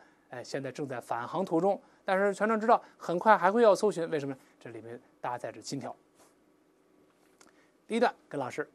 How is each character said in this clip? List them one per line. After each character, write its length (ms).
哎， 140
现 200
在 80
正 160
在 140
返 260
航 160
途 160
中。 220
但 120
是 160
船 140
长 100
知 80
道 160
很 220
快 180
还 140
会 100
要 140
搜 160
寻， 180
为 100
什 80
么？ 80
这 100
里 120
面 180
搭 180
载 140
着 100
金 180
条。 140
第 100
一 40
段 140
跟 100
老 100
师 260